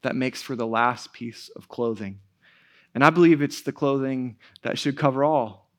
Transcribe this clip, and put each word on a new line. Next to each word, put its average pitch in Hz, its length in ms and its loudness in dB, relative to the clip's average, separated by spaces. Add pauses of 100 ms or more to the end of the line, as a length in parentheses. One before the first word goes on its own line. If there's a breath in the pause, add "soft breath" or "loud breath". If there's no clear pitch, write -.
that 131 140 -4
makes 131 260 -4
for 135 140 -8
the 117 100 -4
last 117 460 -2
piece - 380 -14
of - 180 -20
clothing. 104 500 -6 (760 soft breath)
And 131 100 4
I 156 60 10
believe 165 320 6
it's 143 180 -4
the - 100 -6
clothing 135 680 -4 (240 soft breath)
that - 160 -4
should 139 180 -4
cover 135 260 0
all. 131 560 -2